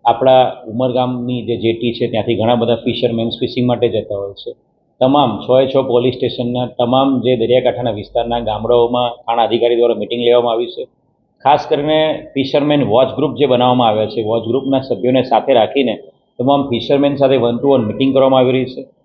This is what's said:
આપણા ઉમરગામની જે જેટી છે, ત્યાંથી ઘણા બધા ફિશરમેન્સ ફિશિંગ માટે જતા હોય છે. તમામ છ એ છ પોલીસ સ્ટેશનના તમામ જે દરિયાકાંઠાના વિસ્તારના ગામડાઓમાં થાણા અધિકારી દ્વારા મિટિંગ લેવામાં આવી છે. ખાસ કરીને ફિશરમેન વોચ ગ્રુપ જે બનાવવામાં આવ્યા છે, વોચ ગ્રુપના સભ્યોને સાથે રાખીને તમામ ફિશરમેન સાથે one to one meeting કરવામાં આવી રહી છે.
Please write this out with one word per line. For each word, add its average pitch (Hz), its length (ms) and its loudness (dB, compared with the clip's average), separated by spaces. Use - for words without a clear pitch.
આપણા 127 380 4
ઉમરગામની 123 760 -2
જે 117 160 -2
જેટી 117 340 0
છે, 123 140 -2
ત્યાંથી 113 300 -2
ઘણા 117 200 2
બધા 113 240 0
ફિશરમેન્સ 117 560 -2
ફિશિંગ 123 280 -2
માટે 120 260 0
જતા 101 260 -6
હોય 98 200 -12
છે. 120 100 -12
તમામ 135 280 4
છ - 40 -10
એ 135 100 2
છ - 40 -6
પોલીસ 123 240 2
સ્ટેશનના 123 500 -4
તમામ 131 300 2
જે 127 160 2
દરિયાકાંઠાના 117 580 0
વિસ્તારના 117 480 -4
ગામડાઓમાં 120 640 0
થાણા 117 240 2
અધિકારી 117 320 2
દ્વારા 113 220 2
મિટિંગ 120 240 -6
લેવામાં 120 280 4
આવી 120 200 -4
છે. 131 80 -10
ખાસ 147 260 4
કરીને 151 300 0
ફિશરમેન 143 480 0
વોચ 127 240 4
ગ્રુપ 139 220 -2
જે 143 120 4
બનાવવામાં 123 380 4
આવ્યા 107 240 -2
છે, 117 160 -4
વોચ 113 220 -2
ગ્રુપના 135 360 0
સભ્યોને 123 340 0
સાથે 135 280 2
રાખીને 113 360 0
તમામ 139 240 2
ફિશરમેન 139 500 0
સાથે 135 160 4
one 120 140 -2
to 139 140 0
one 117 140 0
meeting 135 260 0
કરવામાં 131 280 4
આવી 127 140 2
રહી 127 180 -4
છે. - 80 -14